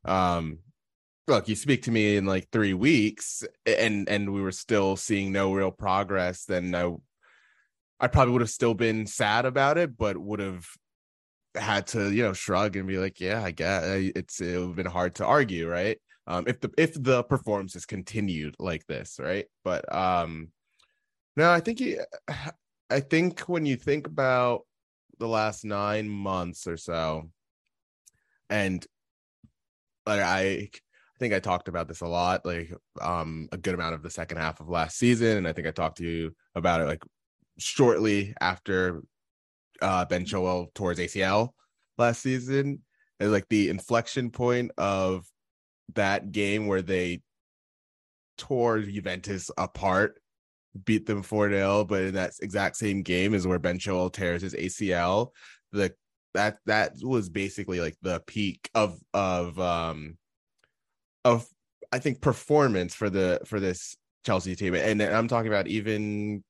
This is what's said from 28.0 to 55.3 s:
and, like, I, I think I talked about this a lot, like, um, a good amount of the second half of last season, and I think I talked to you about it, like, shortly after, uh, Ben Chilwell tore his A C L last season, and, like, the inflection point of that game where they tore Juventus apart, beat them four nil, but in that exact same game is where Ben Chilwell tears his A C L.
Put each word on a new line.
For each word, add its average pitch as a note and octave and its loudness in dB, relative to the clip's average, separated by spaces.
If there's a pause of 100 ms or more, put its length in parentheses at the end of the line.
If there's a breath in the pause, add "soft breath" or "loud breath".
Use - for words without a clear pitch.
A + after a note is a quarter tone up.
and, F#2+ -2 (1200)
like, G#2 2
I, F#2+ 2
I G2 -2 (480 soft breath)
think A2+ 0
I F#2+ 2
talked F#2 -2
about E2+ -4
this E2 -12
a E2+ -6
lot, F2 0
like, E2+ -6 (280)
um, D#2+ -4
a E2+ -8
good F2+ -4
amount E2 -4
of D2+ -12
the E2 -12
second E2 -10
half D#2+ -4
of D#2+ -16
last E2 -2
season, A2+ 4
and F2 -2
I D#2+ -2
think D#2+ -6
I D#2+ -2
talked D#2+ -4
to F2 -8
you E2 -6 (180)
about E2+ 2
it, D#2 0
like, D#2+ -4 (560)
shortly G#2 2
after, F#2 0 (800)
uh, F2+ 2
Ben F2+ -2
Chilwell F2+ -2
tore F#2 -2
his F2 -4
A F2 -4
C F#2+ -2
L G#2 2 (460)
last A#2+ 2
season, C3+ -2 (360)
and, G#2 2
like, G2 2
the G#2 4
inflection A#2 -2
point B2 0
of F#2+ 0 (680)
that G2 0
game G#2 0
where F#2+ 2
they F2+ -2 (1160)
tore A#2+ 0
Juventus G2 -6
apart, F#2+ 2 (640)
beat G#2+ 2
them G2+ 0
four G#2 2
nil, G2 4
but F#2+ 0
in F#2+ -2
that F#2 -2
exact G2 -2
same G2 -2
game F#2 2
is F#2 0
where F2+ 2
Ben F2+ 0
Chilwell F#2 -2
tears F2 -2
his F#2+ -8
A F2+ -4
C F#2+ -2
L. F#2 2 (380 loud breath)